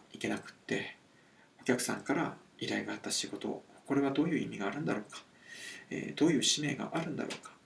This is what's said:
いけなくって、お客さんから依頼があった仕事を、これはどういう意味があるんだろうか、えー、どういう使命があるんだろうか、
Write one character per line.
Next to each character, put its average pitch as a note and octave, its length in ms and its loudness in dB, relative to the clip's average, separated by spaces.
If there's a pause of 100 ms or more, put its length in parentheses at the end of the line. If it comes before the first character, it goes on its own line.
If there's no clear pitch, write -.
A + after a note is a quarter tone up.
(120)
い - 60 -14
け A2 100 -2
な G#2+ 100 0
く - 120 -10
っ - 40 -14
て、 - 440 -4 (640)
お - 20 -20
客 B2 180 4
さ - 140 0
ん - 80 -8
か C#3+ 100 2
ら D#3 220 2 (240)
依 - 80 -4
頼 G#2 180 -2
が G#2+ 60 -4
あ G#2+ 60 -4
っ - 20 -8
た G#2 100 -6
仕 - 200 -2
事 G2+ 180 -4
を、 - 160 -4 (220)
こ C#3 100 2
れ C#3 60 6
は C#3 100 4
ど C#3+ 120 4
う F3 60 2
い D#3+ 60 2
う A#2+ 40 4
意 G#2+ 80 -2
味 - 100 -6
が G2+ 100 -2
あ G2+ 40 -2
る D3 100 -4
ん E3 40 -2
だ - 80 2
ろ G#2+ 60 -2
う G#2+ 40 -8
か、 - 160 -14 (720)
え - 240 -4
ー、 - 20 -8
ど D3+ 120 6
う F3 40 8
い C#3+ 60 6
う A2 60 2
使 - 180 4
命 C#3+ 140 0
が - 180 -4
あ E3 80 0
る D#3+ 100 -4
ん C3 40 -4
だ C3+ 80 -2
ろ - 60 -6
う - 160 -8
か、 - 60 -16 (140)